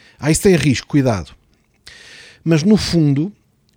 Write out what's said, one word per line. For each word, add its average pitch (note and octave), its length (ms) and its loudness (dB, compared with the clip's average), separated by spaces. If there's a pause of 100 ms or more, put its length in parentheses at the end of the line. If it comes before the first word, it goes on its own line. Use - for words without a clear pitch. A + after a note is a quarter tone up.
(180)
"Ah, C#3+ 120 -2
isso D#3 120 -2
tem F#3+ 140 4
risco, C3+ 300 -2
cuidado." B2 460 -2 (1120)
Mas D#3+ 180 0
no G#3 140 4
fundo, D#3 560 -2 (440)